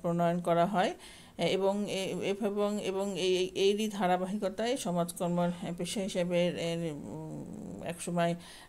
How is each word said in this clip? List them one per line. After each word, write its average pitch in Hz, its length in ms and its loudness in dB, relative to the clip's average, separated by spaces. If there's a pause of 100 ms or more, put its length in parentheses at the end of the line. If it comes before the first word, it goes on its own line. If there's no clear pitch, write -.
প্রণয়ন 170 380 2
করা 170 260 4
হয়। 202 280 2 (440)
এবং 196 520 2
এ-, 180 320 -2
এ-, 196 240 0
এবং, 208 380 0
এবং 190 360 -2
এই, 185 360 2
এরই 202 320 4
ধারাবাহিকতায় 202 880 0
সমাজকর্মের 175 1000 0
পেশা 180 240 -4
হিসেবে, 175 460 2
এ, 170 440 -2
উম, 147 920 -10
একসময়, 170 520 0 (340)